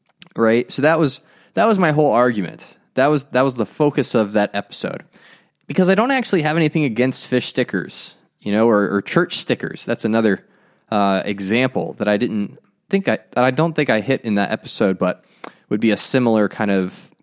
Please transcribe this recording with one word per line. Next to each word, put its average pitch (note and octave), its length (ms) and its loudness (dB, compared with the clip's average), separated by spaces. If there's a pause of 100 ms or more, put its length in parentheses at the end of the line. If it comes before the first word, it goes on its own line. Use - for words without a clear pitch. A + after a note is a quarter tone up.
(360)
right? A2+ 360 2
So C3 120 -4
that D#3+ 160 4
was, C#3+ 200 0 (360)
that G3 100 2
was A3 140 2
my E3+ 120 4
whole D3 200 2
argument. A2+ 680 -2 (160)
That C3 140 2
was, D3 180 0
that B2+ 160 0
was C3 160 0
the A2+ 80 0
focus D3 500 -2
of G#2 180 0
that G#2 200 0
episode. - 500 -8 (640)
Because F3+ 220 2
I F#3+ 60 6
don't A#3 160 2
actually A3+ 320 0
have D3+ 120 0
anything D#3 280 2
against B2 440 -2
fish B2+ 200 0
stickers, - 680 -6 (240)
you G#2 120 -6
know, A2 160 4
or, G#2 220 4
or G2+ 120 0
church - 360 0
stickers. - 480 -6
That's A#2 200 -4
another, A2 400 0 (440)
uh, G2 360 0
example G2+ 680 -2
that G2+ 140 -4
I G#2 100 2
didn't G#2 400 -4 (320)
think G3 180 0
I, A2 120 0 (120)
that B2 120 0
I C3 80 2
don't D#3 220 0
think D3+ 160 -2
I A2 100 2
hit B2 220 -2
in G#2+ 140 -2
that G2+ 160 0
episode, G2+ 460 -2
but - 280 -4 (440)
would G#2+ 120 -2
be A2+ 100 2
a G2+ 60 0
similar A2+ 500 2
kind G2+ 240 -2
of F#2 400 -4 (120)